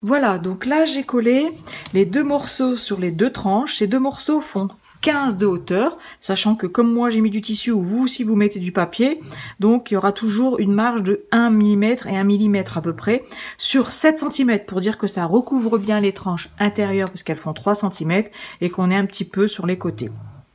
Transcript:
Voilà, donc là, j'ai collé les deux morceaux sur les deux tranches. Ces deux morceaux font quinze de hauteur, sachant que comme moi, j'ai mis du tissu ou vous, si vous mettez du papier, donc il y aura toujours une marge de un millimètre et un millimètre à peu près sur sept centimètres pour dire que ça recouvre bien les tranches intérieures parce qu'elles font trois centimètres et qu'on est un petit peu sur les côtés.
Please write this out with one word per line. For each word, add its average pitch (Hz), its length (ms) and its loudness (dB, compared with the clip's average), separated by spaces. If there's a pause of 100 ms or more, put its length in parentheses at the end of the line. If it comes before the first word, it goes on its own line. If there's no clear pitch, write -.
Voilà, 226 360 2
donc 185 280 -6
là, 302 200 4
j'ai 269 180 -4
collé 254 460 2 (440)
les 190 120 6
deux 214 180 0
morceaux 285 520 0
sur 208 240 -6
les 180 120 -2
deux 196 200 2
tranches. 214 460 0
Ces 214 100 2
deux 247 120 2
morceaux 277 420 0
font 196 280 -4 (320)
quinze 277 360 0
de 196 80 2
hauteur, 190 520 0 (240)
sachant 214 340 0
que 196 120 -4
comme 233 240 2
moi, 240 180 2
j'ai 220 120 2
mis 220 80 4
du 208 120 -4
tissu 214 300 -4
ou 208 100 2
vous, 220 260 0
si 254 160 -4
vous 220 120 2
mettez 202 240 2
du 180 120 -4
papier, 233 480 0 (400)
donc 226 300 2
il - 60 -2
y - 20 2
aura 196 140 2
toujours 226 480 0
une 202 140 2
marge 226 300 0
de 202 280 0
un 233 180 4
millimètre 214 580 2
et 196 100 -2
un 196 60 0
millimètre 202 540 2
à 160 40 -4
peu 165 120 -4
près 233 300 -2 (340)
sur - 340 0
sept 311 260 2
centimètres 262 480 0
pour 190 160 -4
dire 214 160 -2
que 208 100 -2
ça 190 180 -2
recouvre 226 520 2
bien 214 220 0
les 196 140 2
tranches 180 360 -6 (100)
intérieures 202 500 0
parce 190 140 -14
qu'elles 156 140 -4
font 156 160 -8
trois 202 220 0
centimètres 190 560 -2 (280)
et 180 100 -2
qu'on 180 200 0
est 190 60 2
un 196 100 2
petit 196 200 -6
peu 196 220 0
sur 190 200 -4
les 180 100 0
côtés. 123 320 -6 (460)